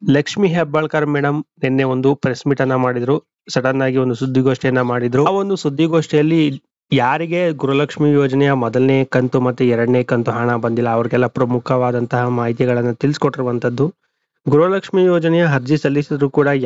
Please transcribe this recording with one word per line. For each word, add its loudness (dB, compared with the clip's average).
ಲಕ್ಷ್ಮೀ 0
ಹೆಬ್ಬಾಳ್ಕರ್ -2
ಮೇಡಮ್ 0
ನಿನ್ನೆ 0
ಒಂದು 2
ಪ್ರೆಸ್ -4
ಮೀಟ್ 0
ಅನ್ನ 0
ಮಾಡಿದ್ರು, 0
ಸಡನ್ 0
ಆಗಿ 0
ಒಂದು -2
ಸುದ್ದಿಗೋಷ್ಠಿಯನ್ನ 0
ಮಾಡಿದ್ರು. 0
ಆ 0
ಒಂದು -2
ಸುದ್ದಿಗೋಷ್ಠಿಯಲ್ಲಿ 0
ಯಾರಿಗೆ 0
ಗೃಹಲಕ್ಷ್ಮಿ 0
ಯೋಜನೆಯ 2
ಮೊದಲನೇ 2
ಕಂತು 2
ಮತ್ತೆ -2
ಎರಡನೇ 2
ಕಂತು 0
ಹಣ -2
ಬಂದಿಲ್ಲ, -2
ಅವ್ರಿಗೆಲ್ಲ 0
ಪ್ರಮುಖವಾದಂತಹ -2
ಮಾಹಿತಿಗಳನ್ನ 0
ತಿಳಿಸ್ಕೊಟ್ಟಿರುವಂತದ್ದು. -2
ಗೃಹಲಕ್ಷ್ಮಿ 2
ಯೋಜನೆಯ 2
ಅರ್ಜಿ 0
ಸಲ್ಲಿಸಿದ್ರು -2
ಕೂಡ 2